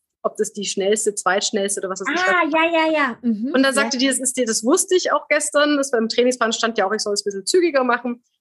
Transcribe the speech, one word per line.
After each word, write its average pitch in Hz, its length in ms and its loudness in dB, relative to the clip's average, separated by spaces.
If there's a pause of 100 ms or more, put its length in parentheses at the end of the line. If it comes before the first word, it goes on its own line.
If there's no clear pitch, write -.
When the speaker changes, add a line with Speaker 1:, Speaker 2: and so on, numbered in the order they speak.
(240)
Speaker 1:
ob 214 140 -4
das 214 160 -2
die 202 120 -8
schnellste, 202 500 0
zweitschnellste 196 680 -2
oder 190 80 -4
was 185 120 -6
weiß 196 120 -6
ich 359 140 0
Speaker 2:
Ah, 359 160 2
Speaker 1:
was. 294 100 -2
Speaker 2:
ja, 320 320 4
ja, 320 60 2
ja. 277 300 0
Mhm. 233 320 -2
Speaker 1:
Und 262 100 4
dann 269 120 2
Speaker 2:
Ja. 277 60 2
Speaker 1:
sagte 233 160 -2
die, 254 100 0
das 254 120 0
ist 262 180 -4
die, 254 80 2
das 214 180 -2
wusste 311 320 2
ich - 160 0
auch 294 180 -2
gestern, 294 480 2
das 277 140 -2
beim 226 180 0
Trainingsplan 240 440 2
stand 226 240 -2
ja 190 100 2
auch, 190 60 -2
ich 214 80 -2
soll 208 120 -2
es 202 80 -2
ein - 40 -4
bisschen 196 200 -6
zügiger 330 380 2
machen, 240 400 -2 (180)